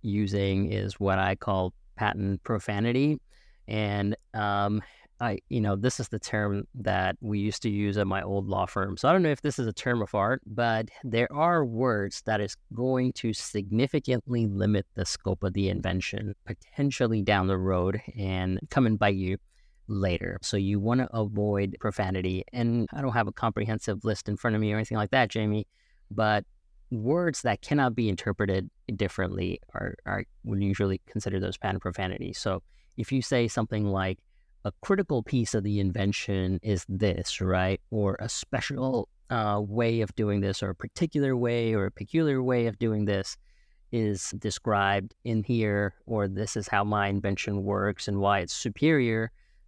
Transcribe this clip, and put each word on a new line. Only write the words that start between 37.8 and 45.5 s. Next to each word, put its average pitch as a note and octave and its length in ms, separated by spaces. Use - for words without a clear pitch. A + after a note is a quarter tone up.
Or, G2+ 300
"A - 80
special, - 800
uh, G#2 360
way A2+ 360
of G#2 120
doing G#2 280
this," G2 200
or, G2 80
"A F#2 40
particular C#3 600
way," A#2+ 400
or, G2 120
"A F#2+ 40
peculiar C#3+ 520
way B2 240
of A2 120
doing G#2+ 280
this G2 320
is G#2+ 480
described G2+ 760
in A2+ 200
here," G#2 500